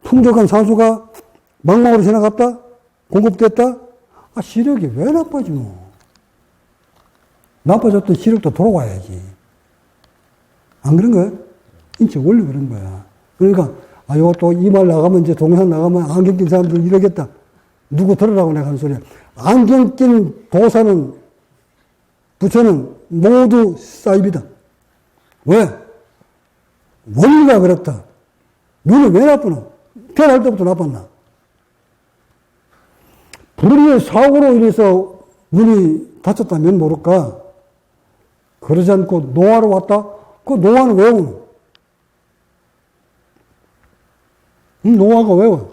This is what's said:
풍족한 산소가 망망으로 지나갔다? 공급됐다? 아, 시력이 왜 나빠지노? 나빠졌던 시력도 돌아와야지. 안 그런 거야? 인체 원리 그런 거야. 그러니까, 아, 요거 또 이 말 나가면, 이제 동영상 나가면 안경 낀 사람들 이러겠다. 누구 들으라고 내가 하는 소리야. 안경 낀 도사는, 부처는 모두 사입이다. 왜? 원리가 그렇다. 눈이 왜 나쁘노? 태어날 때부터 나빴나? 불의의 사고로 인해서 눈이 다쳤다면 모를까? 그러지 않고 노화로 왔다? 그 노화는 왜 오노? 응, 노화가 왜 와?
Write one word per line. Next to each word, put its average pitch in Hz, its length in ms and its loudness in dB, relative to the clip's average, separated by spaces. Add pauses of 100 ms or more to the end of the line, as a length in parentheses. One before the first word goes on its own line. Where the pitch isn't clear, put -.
풍족한 233 440 2
산소가 220 600 0 (520)
망망으로 226 400 2
지나갔다? 214 580 -2 (500)
공급됐다? 220 680 0 (580)
아, - 60 -10
시력이 233 540 -4
왜 196 160 -4
나빠지노? 185 640 -6 (1900)
나빠졌던 202 520 0
시력도 214 360 -2
돌아와야지. 107 680 -4 (1600)
안 147 120 0
그런 220 160 2
거야? 202 200 0 (680)
인체 214 200 -2
원리 196 260 0
그런 139 240 -8
거야. 95 360 -14 (320)
그러니까, 180 340 0 (360)
아, 143 100 -4
요거 170 220 0
또 170 140 0
이 180 160 0
말 196 180 2
나가면, 170 360 0
이제 160 100 -2
동영상 175 360 0
나가면 165 400 -2
안경 185 280 0
낀 185 100 -2
사람들 170 380 -2
이러겠다. 185 420 -2 (640)
누구 190 260 0
들으라고 196 380 0
내가 147 140 -6
하는 143 100 -6
소리야. 139 220 -6 (360)
안경 240 600 2
낀 233 540 0
도사는, 202 640 0 (1300)
부처는 196 560 0 (140)
모두 214 680 2
사입이다. 190 680 -4 (1000)
왜? 185 240 2 (1500)
원리가 269 440 4
그렇다. 175 440 -2 (800)
눈이 208 340 2
왜 247 80 2
나쁘노? 208 460 -2 (440)
태어날 262 280 2
때부터 208 200 -2
나빴나? 165 440 -6 (2500)
불의의 285 460 4
사고로 277 520 2
인해서 208 680 0 (320)
눈이 190 720 0
다쳤다면 185 560 -2
모를까? 156 640 -2 (1160)
그러지 175 320 -2
않고 175 420 -2
노화로 214 360 2
왔다? 202 360 -2 (420)
그 277 60 -4
노화는 233 420 2
왜 202 140 4
오노? 170 380 -4 (3500)
응, 226 120 4
노화가 214 380 2
왜 202 120 2
와? 147 260 -2